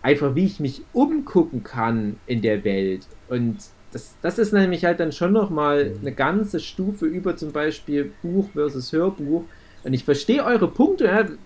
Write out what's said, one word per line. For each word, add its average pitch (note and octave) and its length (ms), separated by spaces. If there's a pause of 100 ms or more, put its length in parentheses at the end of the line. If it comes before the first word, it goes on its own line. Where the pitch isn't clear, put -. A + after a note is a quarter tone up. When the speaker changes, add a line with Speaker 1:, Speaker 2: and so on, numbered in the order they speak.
Speaker 1:
einfach, C#3 340
wie F3+ 100
ich F#3+ 160
mich C#3 200 (120)
umgucken A#3+ 680
kann A2+ 520 (100)
in A#2 160
der G#2 220
Welt. G2 420 (220)
Und A#2+ 300 (340)
das, - 300
das - 180
ist G#3 140
nämlich F3+ 320
halt E3+ 160
dann D#3+ 100
schon F3 220
nochmal D3 560
Speaker 2:
Mhm. - 120
Speaker 1:
eine C#3 120
ganze F3 480
Stufe F#3 440
über F3 300
zum D3+ 160
Beispiel D3 600 (100)
Buch G3 320
versus C#3 400
Hörbuch. E3 500 (400)
Und C3 100
ich B2+ 120
verstehe A3 400
eure G#3+ 240
Punkte, E4 360
ja. G3+ 200 (200)